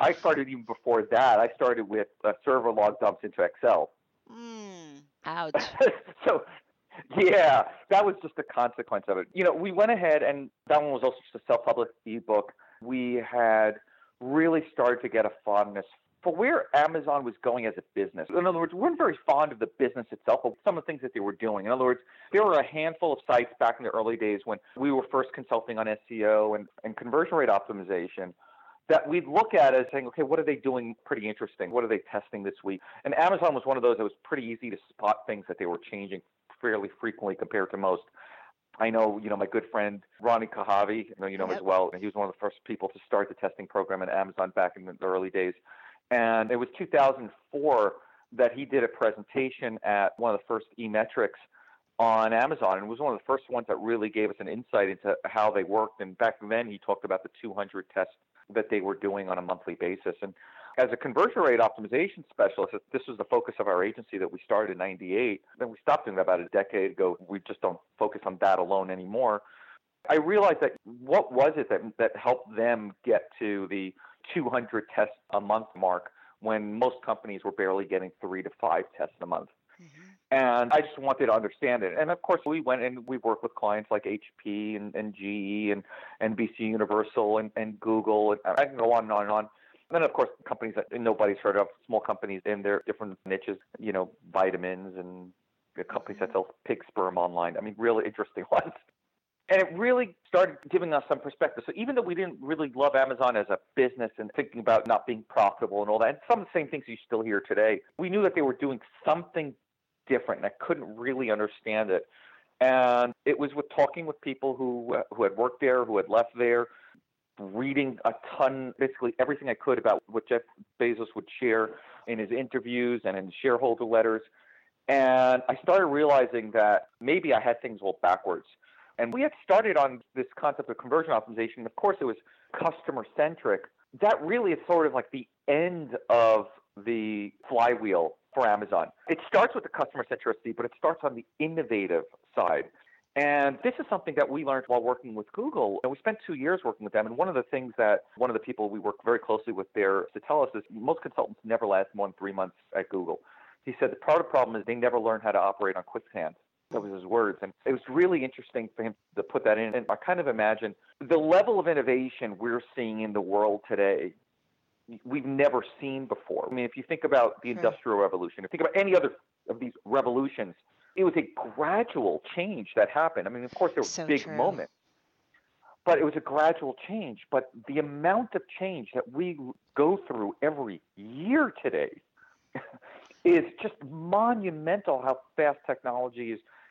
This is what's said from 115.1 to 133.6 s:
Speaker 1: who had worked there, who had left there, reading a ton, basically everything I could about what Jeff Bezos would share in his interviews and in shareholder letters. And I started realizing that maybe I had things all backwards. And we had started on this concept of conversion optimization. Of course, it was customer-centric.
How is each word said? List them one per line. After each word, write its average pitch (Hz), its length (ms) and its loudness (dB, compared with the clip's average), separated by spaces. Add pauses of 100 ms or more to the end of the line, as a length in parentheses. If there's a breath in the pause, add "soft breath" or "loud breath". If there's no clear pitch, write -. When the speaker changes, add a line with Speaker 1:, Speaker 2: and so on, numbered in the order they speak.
Speaker 1:
who 110 120 -2
had 98 140 2
worked 123 240 0
there, 127 240 4
who 110 120 0
had 95 120 0
left 117 260 2
there, 120 320 2 (720 loud breath)
reading 127 640 -4
a 113 80 0 (240)
ton, 131 420 -2
basically 131 400 -2
everything 135 300 -2
I 113 60 -2
could 127 220 0
about 107 300 2
what 110 200 -6
Jeff 117 140 0 (380)
Bezos 117 360 -2
would 98 120 -10 (120)
share 110 320 2 (360 loud breath)
in 117 100 -6
his 107 140 -6
interviews 120 720 -4
and 95 140 -2
in 95 140 -8 (100)
shareholder 120 420 2
letters. 113 380 4 (640 soft breath)
And 127 640 6
I 123 120 2
started 185 260 6
realizing 135 640 4
that 104 380 4 (120)
maybe 165 320 0
I 110 80 4
had 120 200 0
things 113 200 -10
all 98 200 -4
backwards. 90 440 0 (520 soft breath)
And 117 160 -2
we 254 80 -2
had 294 120 0 (100)
started 202 320 4
on 135 260 2 (120)
this 131 140 -4 (120)
concept 143 300 -2
of 117 80 -8
conversion 160 340 -2
optimization. 113 540 -4
Of 113 100 -12
course, 196 240 0
it 147 60 -4
was 117 100 -2 (420 soft breath)
customer-centric. 151 1080 -2 (360)